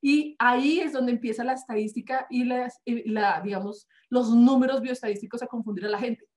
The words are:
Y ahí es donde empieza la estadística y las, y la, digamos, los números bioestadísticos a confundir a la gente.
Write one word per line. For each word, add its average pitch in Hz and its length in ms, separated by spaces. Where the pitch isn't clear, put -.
Y 294 380
ahí 262 400
es 330 140
donde 254 180
empieza 233 320
la 254 120
estadística 240 760
y 247 140
las, 247 400
y 233 260
la, 202 320
digamos, 202 460
los 247 220
números 254 520
bioestadísticos 233 600
a 247 60
confundir 208 380
a - 20
la 208 100
gente. 233 380